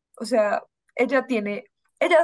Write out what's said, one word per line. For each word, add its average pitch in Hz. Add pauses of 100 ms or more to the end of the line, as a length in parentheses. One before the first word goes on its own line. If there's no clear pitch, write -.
(180)
O 233
sea, 208 (320)
ella 254
tiene, 202 (340)
ella 320